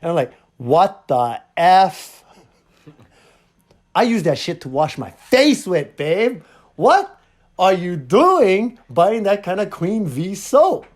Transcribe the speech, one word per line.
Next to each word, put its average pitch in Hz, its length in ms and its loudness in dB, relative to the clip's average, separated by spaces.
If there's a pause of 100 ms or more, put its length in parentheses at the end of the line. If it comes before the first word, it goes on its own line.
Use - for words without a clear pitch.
And 165 80 -6
I'm 170 60 -2
like, 139 180 -2 (240)
What - 500 0
the 120 340 -2 (160)
F? 185 680 2 (1700)
I 196 80 2
use 233 200 0
that 151 140 0
shit 165 240 -10
to 135 80 -14
wash 143 280 -4
my 123 140 -12
face - 560 0
with, 165 280 -2
babe. 185 460 -2 (340)
What 339 440 0 (400)
are 185 140 4
you 180 220 -4
doing 214 840 2 (100)
buying 208 340 0
that 202 200 0
kind 185 160 -6
of 208 100 -4
Queen 202 360 -4
V 160 280 -8
soap? 302 640 0